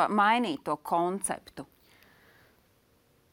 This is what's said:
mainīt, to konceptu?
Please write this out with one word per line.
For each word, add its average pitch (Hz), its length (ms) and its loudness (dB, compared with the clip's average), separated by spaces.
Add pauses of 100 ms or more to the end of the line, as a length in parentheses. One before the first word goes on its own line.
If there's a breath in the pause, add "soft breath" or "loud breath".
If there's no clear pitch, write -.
mainīt, 208 600 2
to 151 100 -2
konceptu? 175 840 -4 (1700 soft breath)